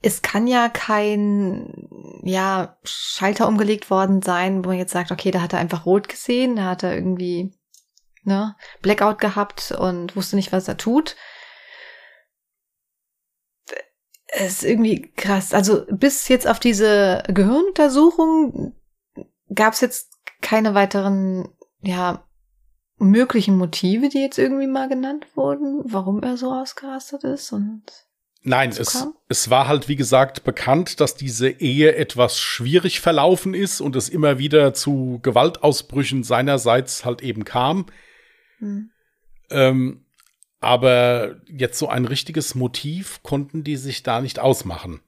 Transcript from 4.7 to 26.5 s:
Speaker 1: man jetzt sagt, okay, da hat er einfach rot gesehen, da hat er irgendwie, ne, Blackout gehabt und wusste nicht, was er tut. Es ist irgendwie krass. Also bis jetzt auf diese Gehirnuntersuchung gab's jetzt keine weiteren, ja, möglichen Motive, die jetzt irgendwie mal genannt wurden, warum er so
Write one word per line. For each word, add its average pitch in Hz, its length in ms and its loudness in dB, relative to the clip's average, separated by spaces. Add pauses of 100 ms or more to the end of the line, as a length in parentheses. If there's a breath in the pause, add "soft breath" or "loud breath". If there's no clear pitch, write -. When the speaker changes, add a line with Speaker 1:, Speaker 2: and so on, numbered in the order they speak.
Speaker 1:
man 185 80 -2
jetzt 180 120 -6
sagt, 175 220 -4
okay, 180 180 -2
da 180 100 0
hat 170 120 -4
er 185 80 0
einfach 165 260 -4
rot 196 220 2
gesehen, 247 480 -2
da 202 80 -2
hat 185 180 -4
er 180 140 -2
irgendwie, 180 580 -4 (720)
ne, 202 320 -2 (260 loud breath)
Blackout 208 380 2
gehabt 202 500 -4
und 180 460 -4
wusste 190 180 -6
nicht, 196 160 -2
was 190 160 -2
er - 100 -8
tut. 277 380 0 (3000 loud breath)
Es 190 280 -4
ist - 100 -8
irgendwie 220 480 0
krass. 196 420 -2
Also 202 360 2
bis 269 360 0
jetzt 247 220 2
auf 233 100 2
diese 208 680 4
Gehirnuntersuchung 302 1500 4 (800)
gab's 220 260 2
jetzt - 300 -2 (300)
keine 220 340 2
weiteren, 196 760 0 (360)
ja, 180 400 -4 (680)
möglichen 202 640 4
Motive, 185 500 0
die 277 140 0
jetzt 269 160 -2
irgendwie 269 300 0
mal 269 200 -2
genannt 269 460 -4
wurden, 285 500 -2
warum 202 380 -2
er 247 160 -4
so 254 120 -4